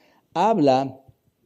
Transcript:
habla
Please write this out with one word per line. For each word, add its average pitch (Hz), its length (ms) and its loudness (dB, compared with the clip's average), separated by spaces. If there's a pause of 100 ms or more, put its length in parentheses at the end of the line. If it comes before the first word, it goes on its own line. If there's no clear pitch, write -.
(340)
habla 143 680 0 (440)